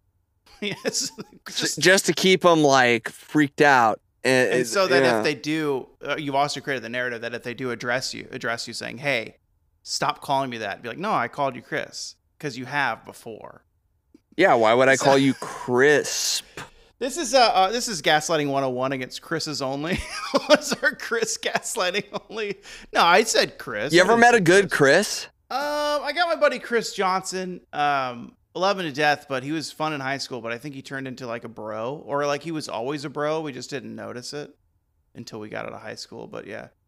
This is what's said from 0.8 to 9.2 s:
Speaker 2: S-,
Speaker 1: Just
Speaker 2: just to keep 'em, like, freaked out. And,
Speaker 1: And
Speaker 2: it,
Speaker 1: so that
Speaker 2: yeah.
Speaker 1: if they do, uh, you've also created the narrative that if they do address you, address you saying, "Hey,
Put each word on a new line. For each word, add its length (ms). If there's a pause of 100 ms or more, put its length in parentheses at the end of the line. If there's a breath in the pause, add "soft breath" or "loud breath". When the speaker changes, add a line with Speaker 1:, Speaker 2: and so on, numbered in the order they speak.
Speaker 2:
S-, 260 (460)
Speaker 1:
Just 220
Speaker 2:
just 280
to 80
keep 300
'em, 200
like, 460
freaked 500
out. 400 (240)
And, 260
Speaker 1:
And 120
Speaker 2:
it, 40
Speaker 1:
so 220
that 160
Speaker 2:
yeah. 140
Speaker 1:
if 60
they 120
do, 500 (180)
uh, 120
you've 180
also 260
created 220
the 60
narrative 320
that 140
if 100
they 100
do 160
address 420
you, 200
address 340
you 80
saying, 240
"Hey, 380 (480)